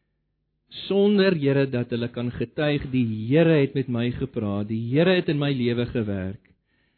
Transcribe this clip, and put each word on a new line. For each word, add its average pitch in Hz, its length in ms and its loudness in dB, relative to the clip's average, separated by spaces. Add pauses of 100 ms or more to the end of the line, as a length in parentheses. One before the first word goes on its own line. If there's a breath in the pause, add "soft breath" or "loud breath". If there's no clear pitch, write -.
(880)
sonder, 196 480 4
Here, 139 340 2
dat 120 200 -4
hulle 120 180 -4
kan 120 240 -6
getuig, 147 600 -4
"Die 127 140 2 (220)
Here 160 340 4
het 139 120 0
met 135 140 -4
my 120 240 -2
gepraat, 104 560 -4
die 113 240 -6
Here 170 240 4
het 175 140 -2
in 147 100 0
my 143 120 0
lewe 120 340 0
gewerk 104 640 -6 (460)